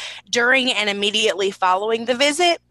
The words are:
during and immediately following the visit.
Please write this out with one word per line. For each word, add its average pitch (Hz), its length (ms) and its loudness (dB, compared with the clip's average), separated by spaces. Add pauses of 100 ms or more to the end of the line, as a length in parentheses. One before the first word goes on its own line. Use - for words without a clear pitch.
(280)
during 247 440 2
and 208 180 -2
immediately 202 600 0
following 208 540 0
the 247 80 0
visit. 294 460 0 (100)